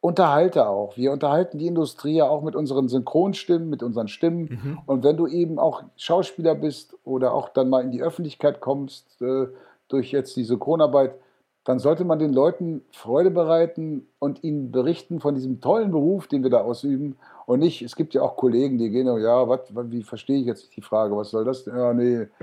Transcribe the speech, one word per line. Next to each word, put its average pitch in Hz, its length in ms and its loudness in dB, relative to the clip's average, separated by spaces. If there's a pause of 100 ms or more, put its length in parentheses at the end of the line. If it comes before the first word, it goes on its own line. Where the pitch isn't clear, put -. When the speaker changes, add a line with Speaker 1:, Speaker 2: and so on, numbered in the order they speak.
Speaker 1:
Unterhalter 165 680 4
auch. 101 280 -4
Wir 127 160 0
unterhalten 151 460 0
die 156 100 -4
Industrie 156 480 -2
ja 151 120 4
auch 147 140 0
mit 156 140 -6
unseren 135 320 0
Synchronstimmen, 165 800 0
mit 147 140 -6
unseren 113 260 -4
Stimmen. 165 400 -2
Speaker 2:
Mhm. 131 380 -8
Speaker 1:
Und 131 180 0
wenn 151 120 6
du 165 100 0
eben 165 320 -2
auch - 240 0 (140)
Schauspieler 170 600 0
bist 147 480 -8
oder 131 300 0
auch 139 160 -4
dann 131 180 2
mal 131 160 2
in 131 80 -6
die 120 100 -6
Öffentlichkeit 151 580 -2
kommst, - 640 -8
äh, 131 240 -2 (420)
durch 131 220 -2
jetzt 135 260 -4
die 123 80 -4
Synchronarbeit, 135 720 2 (500)
dann 127 140 0
sollte 156 260 2
man 160 140 0
den 151 140 0
Leuten 160 580 0
Freude 151 400 2
bereiten 165 760 0 (100)
und 143 240 -4
ihnen 143 300 -4
berichten 151 480 -2
von 143 160 -2
diesem 131 240 -4
tollen 202 320 2
Beruf, 165 340 0
den 139 160 -2
wir 127 80 2
da 117 120 4
ausüben. 135 540 -4 (300)
Und 127 140 2
nicht, 160 220 0
es 120 120 -12
gibt - 200 -4
ja 135 80 2
auch 131 140 0
Kollegen, 127 420 2
die 113 120 0
gehen, 127 180 0
„Oh 120 100 0
ja, 117 300 4
wat, 127 240 -2
wat, 117 200 -8
wie 120 100 -6
verstehe 135 380 -2
ich 123 60 -2
jetzt 113 180 -6
nicht - 120 -20
die 107 60 -14
Frage? 107 340 0
Was 104 140 -4
soll 110 140 0
das 127 180 -4
denn? 117 140 -10
Ja, 120 180 2
nee, 120 320 2 (160)